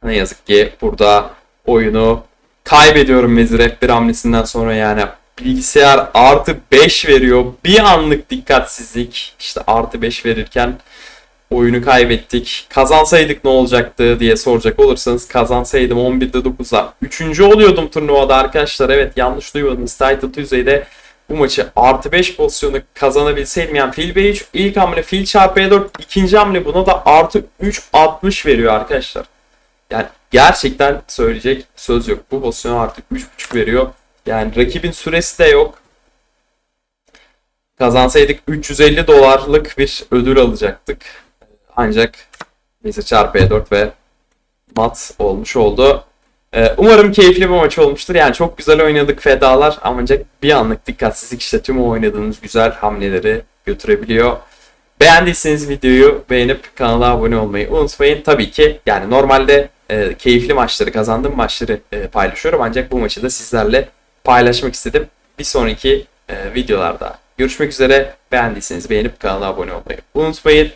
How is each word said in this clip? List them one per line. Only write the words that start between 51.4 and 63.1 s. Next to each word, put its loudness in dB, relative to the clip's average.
işte -6
tüm -4
o 0
oynadığınız -4
güzel -2
hamleleri -4
götürebiliyor. -2
Beğendiyseniz 2
videoyu 2
beğenip -4
kanala 0
abone 0
olmayı -4
unutmayın. -2
Tabii 0
ki 0
yani -2
normalde, 2
e, -4
keyifli 0
maçları, -2
kazandığım -4
maçları, -4
e, -10
paylaşıyorum. -4
Ancak -4
bu -4
maçı -6